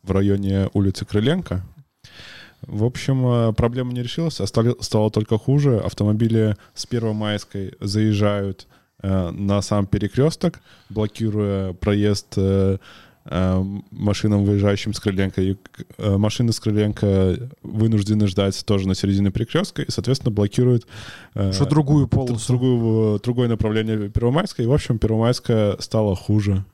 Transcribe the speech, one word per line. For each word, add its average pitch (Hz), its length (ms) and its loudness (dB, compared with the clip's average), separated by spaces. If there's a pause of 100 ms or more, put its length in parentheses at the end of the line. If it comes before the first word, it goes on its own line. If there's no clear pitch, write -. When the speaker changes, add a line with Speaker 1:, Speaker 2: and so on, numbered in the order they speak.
Speaker 1:
в 95 80 -6
районе 98 600 2
улицы 98 320 0
Крыленко, 104 580 -2 (960)
в 104 220 -6
общем, 127 420 -2
э, 117 280 2
проблема 123 400 -2
не 123 100 -6
решилась, 156 380 -4
а 98 60 -2
стали, 117 340 2
стало 107 280 0
только 107 280 0
хуже. 135 420 2
Автомобили 107 800 0 (160)
с - 120 -12
Первомайской 107 920 -6
заезжают, 101 880 0 (340)
э, 95 300 0
на 101 300 0
сам 101 260 0
перекресток, 135 720 0 (300)
блокируя 104 840 -2
проезд, 101 640 0
э, 95 420 2 (540)
э, 92 320 0 (280)
машинам, 101 520 0
выезжающим 101 500 2
с - 60 -8
Крыленко. 95 420 0
И, 95 140 0 (440)
э, 101 180 2
машины 107 340 0
с - 80 -2
Крыленко 104 880 0 (140)
вынуждены 107 640 2
ждать 98 380 -2
тоже 98 240 0
на 95 60 2
середине 98 360 0
перекрестка - 520 -4
и, - 80 -8
соответственно, 120 440 -2
блокируют, 120 500 2 (500)
э, 98 180 -2
Speaker 2:
Что 98 120 0
другую 147 420 2
Speaker 1:
д-, - 20 -10
Speaker 2:
полосу. 120 380 -2
Speaker 1:
другую, 117 680 2
э, 101 80 -4
другое 123 240 0
направление 110 640 -2
Первомайской. 127 560 -2
И, - 20 0
в 123 60 2
общем, 131 260 0
Первомайская 110 800 2
стала 110 360 0
хуже. 101 580 0